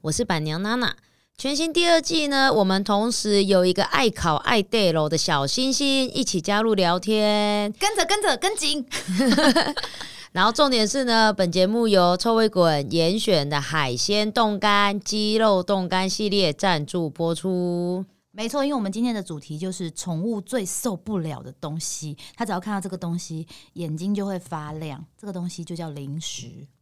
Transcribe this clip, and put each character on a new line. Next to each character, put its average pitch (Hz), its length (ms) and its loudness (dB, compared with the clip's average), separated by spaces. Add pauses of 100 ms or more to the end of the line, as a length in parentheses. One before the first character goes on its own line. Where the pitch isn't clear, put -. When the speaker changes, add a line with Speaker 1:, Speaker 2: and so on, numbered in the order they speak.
Speaker 1:
我 156 100 -6
是 226 140 0
板 165 180 -2
娘 156 200 -4
娜 208 100 -2
娜。 247 220 -2 (420)
全 277 180 -4
新 320 160 -2
第 349 160 2
二 330 140 6
季 320 240 -2
呢， 269 260 2
我 214 120 4
们 190 200 2
同 208 280 0
时 202 340 2
有 190 180 4
一 180 80 4
个 180 120 0
爱 220 260 2
考 165 280 0
爱 214 260 2
对 196 280 2
咯 160 160 2
的 156 80 0
小 151 300 0
星 262 260 -2
星 269 380 0
一 - 140 -2
起 180 180 -2
加 202 220 0
入 226 100 2
聊 180 240 2
天。 208 760 0
Speaker 2:
跟 415 220 -2
着， 392 80 2
跟 392 160 0
着， 381 180 2
跟 392 180 -2
紧。 294 280 -2 (760)
Speaker 1:
<laughs> - 760 -6
然 185 100 2
后 220 80 4
重 294 160 4
点 233 200 2
是 262 160 0
呢， 226 280 4
本 190 200 0
节 185 160 4
目 226 200 2
由 180 300 6
臭 226 160 0
味 226 160 4
滚 160 420 2
严 165 280 2
选 170 280 2
的 147 140 0
海 139 340 0
鲜 208 380 0
冻 214 240 2
干、 202 420 2
鸡 214 360 -2
肉 214 260 4
冻 185 260 0
干 185 220 0
系 208 200 -2
列 190 220 2
赞 160 320 0
助 165 240 -2
播 165 280 -2
出。 180 680 -2 (300)
Speaker 2:
没 214 140 -6
错， 277 160 -2
因 277 60 0
为 294 40 -2
我 269 60 -2
们 196 100 -2
今 214 140 -2
天 240 100 0
的 214 80 -4
主 175 160 -10
题 151 200 -10
就 185 160 -6
是 175 180 -6
宠 165 300 -6
物 220 180 -2
最 202 260 -4
受 202 300 -6
不 214 220 -6
了 151 260 -6
的 127 160 -16
东 151 180 -8
西， 156 400 -8 (200)
它 233 80 -4
只 208 80 -4
要 180 80 -4
看 208 120 -6
到 202 60 -2
这 185 80 -8
个 180 100 -8
东 175 220 -4
西， 160 260 -10 (280)
眼 160 240 -6
睛 190 180 -2
就 196 100 -2
会 190 140 -4
发 151 320 -10
亮。 156 320 -10 (160)
这 208 80 -14
个 202 60 -10
东 175 160 -6
西 170 160 -10
就 175 100 -10
叫 165 140 -8
零 143 320 -10
食。 151 440 -12 (160)